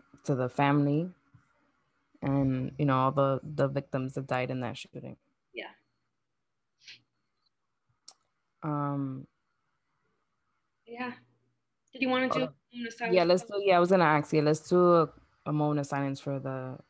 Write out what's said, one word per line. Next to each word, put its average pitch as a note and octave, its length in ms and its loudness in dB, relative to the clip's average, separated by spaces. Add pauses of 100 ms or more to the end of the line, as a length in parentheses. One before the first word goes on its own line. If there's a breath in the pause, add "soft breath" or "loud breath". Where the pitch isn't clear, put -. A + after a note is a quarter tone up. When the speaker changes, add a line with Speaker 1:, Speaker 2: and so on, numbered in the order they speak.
(240)
Speaker 1:
to C#3+ 120 -2
the B2+ 140 -2
family C#3+ 600 0 (1120)
and, C3+ 560 0
you D3 80 0
know, C3 120 2
all C3 140 2
the, C#3 320 0
the D3+ 240 -2
victims C3+ 460 -6
that C3+ 140 -8
died B2+ 240 -4
in C3 80 -6
that A#2+ 180 -8
shooting. C3 400 -16 (360)
Speaker 2:
Yeah. - 180 -14 (3000 loud breath)
Speaker 1:
Um, C#3+ 640 -6 (1600)
Speaker 2:
Yeah. A#3+ 280 -10 (800)
Did C4 80 -14
you C4 80 0
wanna B3+ 200 0
do - 120 -2
Speaker 1:
uh, - 20 -2
Speaker 2:
a - 100 -6 (200)
moment A#3+ 140 -8
of A3+ 60 -14
silence? F3+ 220 -2
Speaker 1:
yeah, F3 80 6
let's F3+ 200 2
do, G3+ 220 -6
yeah, F3+ 120 6
I - 20 6
was F3 100 4
gonna F#3 160 6
ask D3+ 280 2
you, D#3 80 4
let's D3+ 260 2
do F3+ 260 6
a, D#3+ 160 4 (360)
a D3+ 60 -4
moment D3+ 300 0
of C#3 60 -6
silence C#3 320 -4
for C#3 200 -6
the, C3 380 -8 (120)